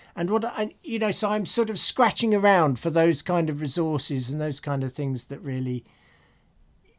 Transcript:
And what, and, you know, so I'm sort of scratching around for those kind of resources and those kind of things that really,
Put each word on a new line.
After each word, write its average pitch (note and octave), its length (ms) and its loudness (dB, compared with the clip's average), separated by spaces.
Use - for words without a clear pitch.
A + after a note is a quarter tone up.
And F3 140 -2
what, A3 140 0
and, G#3+ 160 -4
you A3+ 160 -6
know, G#3+ 120 0
so G3+ 180 0
I'm G#3 160 -2
sort A3+ 240 0
of G#3 100 -6
scratching A3 560 2
around F#3 440 4
for - 100 -4
those E3 320 4
kind E3 300 0
of D3 100 -6
resources C#3+ 680 -2
and D3+ 100 -4
those D3+ 200 -4
kind C#3 220 -2
of C3 120 -6
things C3+ 320 -4
that C3+ 140 -12
really, C3 440 -4